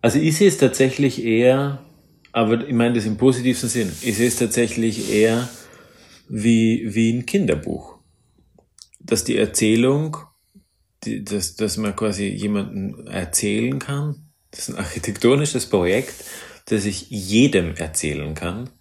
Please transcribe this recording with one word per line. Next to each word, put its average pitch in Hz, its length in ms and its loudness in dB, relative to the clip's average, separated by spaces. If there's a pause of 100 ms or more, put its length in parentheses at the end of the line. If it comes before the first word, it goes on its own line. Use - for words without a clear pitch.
Also 117 180 2
ich 156 180 2
sehe 202 120 6
es - 100 2
tatsächlich 131 640 2
eher, 127 600 2 (480)
aber 113 340 0
ich 123 80 -4
meine 117 200 2
das 107 120 0
im 107 100 -2
positivsten 123 520 2
Sinn, 107 240 -2 (100)
ich 113 140 -2
sehe 120 120 4
es 120 80 -2
tatsächlich 113 760 0
eher 113 360 2 (800)
wie, 113 680 2
wie 113 180 2
ein 123 140 -4
Kinderbuch. - 720 -2 (1000)
Dass 110 240 -2
die 120 120 0
Erzählung, 120 840 2 (840)
die, 107 200 -6
dass, 98 320 -6
dass 110 220 -2
man 104 180 -4
quasi 101 300 -2
jemanden 98 800 -6
erzählen 104 720 -2
kann, 143 520 -6 (200)
das - 180 -12
ist 131 60 -10
ein - 40 -12
architektonisches 120 880 0
Projekt, 101 480 0 (520)
das 107 180 0
ich 98 260 -6
jedem 98 640 2
erzählen 76 600 -6
kann. 90 360 -8 (100)